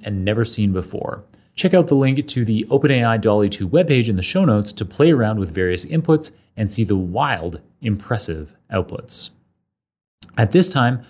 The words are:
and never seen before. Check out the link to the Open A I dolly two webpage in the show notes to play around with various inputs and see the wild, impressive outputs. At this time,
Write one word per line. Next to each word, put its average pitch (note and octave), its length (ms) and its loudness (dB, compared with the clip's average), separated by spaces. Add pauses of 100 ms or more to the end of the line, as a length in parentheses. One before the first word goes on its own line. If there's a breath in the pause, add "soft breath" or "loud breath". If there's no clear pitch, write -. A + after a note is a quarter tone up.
and G2 220 -6
never A2 180 0
seen G#2 300 0
before. - 500 -8 (300 soft breath)
Check F#3 220 0
out F3 100 6
the D3 100 2
link C3+ 300 2
to B2 180 -2
the A2 280 0
Open C3+ 180 2
A B2 140 4
I A2+ 140 2
dolly G#2 300 2
two G2 220 -4
webpage C#3 400 2
in G2+ 60 0
the F#2 80 -2
show F#3+ 200 0
notes G#2 280 2
to - 140 -8
play D#3 260 4
around A2 280 2
with F2 140 -4
various F2+ 320 -2
inputs D#3+ 460 0 (260 soft breath)
and G#2 140 -2
see A2+ 120 -2
the G2+ 120 0
wild, F#2 680 -4 (200)
impressive G2 760 -6 (160)
outputs. - 580 -6 (1040)
At A2 160 2
this F#3 180 4
time, B2 400 -2